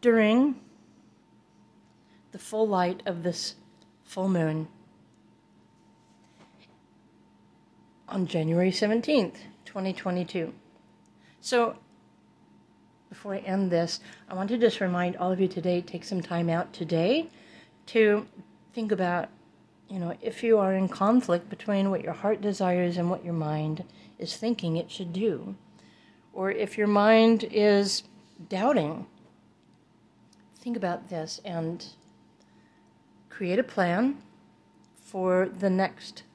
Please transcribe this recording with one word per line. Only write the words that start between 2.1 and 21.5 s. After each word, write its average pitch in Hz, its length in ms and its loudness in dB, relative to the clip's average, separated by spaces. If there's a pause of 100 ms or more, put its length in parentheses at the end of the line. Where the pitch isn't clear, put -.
the 185 80 -16
full 220 280 0
light 185 380 0
of 170 180 -6
this - 320 -4 (480)
full 190 240 -4
moon 160 400 0 (3500)
on 190 160 -2
January 170 460 2
seventeenth, 220 680 0 (260)
twenty 190 260 -6
twenty-two. 180 600 -4 (880)
So, 240 360 0 (1300)
before - 260 -10
I 190 40 -4
end 190 300 -2
this, 170 300 0 (300)
I - 40 -10
want 190 160 -6
to 240 80 -2
just 233 220 4
remind 180 380 0
all 180 140 0
of 185 100 0
you 185 80 2
today, 180 320 -2
take 175 240 -12
some 180 160 -4
time 170 280 -2
out 165 220 -2
today 180 580 0 (580)
to 214 380 4 (480)
think 220 200 -2
about, 175 340 0 (640)
you 196 100 -8
know, 170 220 -6
if - 200 -8
you 226 160 6
are 190 160 4
in 190 140 2
conflict 196 600 2
between 196 400 -2